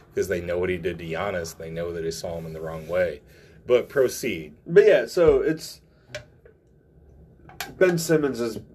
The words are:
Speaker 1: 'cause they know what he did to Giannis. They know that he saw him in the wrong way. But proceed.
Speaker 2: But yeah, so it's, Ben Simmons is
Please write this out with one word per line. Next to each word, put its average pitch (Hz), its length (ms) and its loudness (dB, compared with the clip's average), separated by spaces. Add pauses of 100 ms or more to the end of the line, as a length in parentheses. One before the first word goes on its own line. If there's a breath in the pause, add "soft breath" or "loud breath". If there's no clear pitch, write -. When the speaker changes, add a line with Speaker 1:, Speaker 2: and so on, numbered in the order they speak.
(140)
Speaker 1:
'cause 95 120 -2
they 90 140 -4
know 87 180 -4
what 92 120 -2
he 90 80 -2
did 85 200 -6
to 87 60 -14
Giannis. 85 520 -6
They 82 140 -14
know 85 220 -6
that 85 100 -8
he 82 80 -4
saw 85 280 -10
him 82 80 -12
in 82 80 -12
the 78 60 -12
wrong 80 280 -10
way. 87 320 -2 (460 soft breath)
But 120 240 2
proceed. 110 640 -2 (120)
Speaker 2:
But 196 200 8
yeah, 143 200 6
so 151 360 4
it's, - 400 -4 (1900 loud breath)
Ben 180 220 4
Simmons 147 420 0
is 110 180 -4 (160)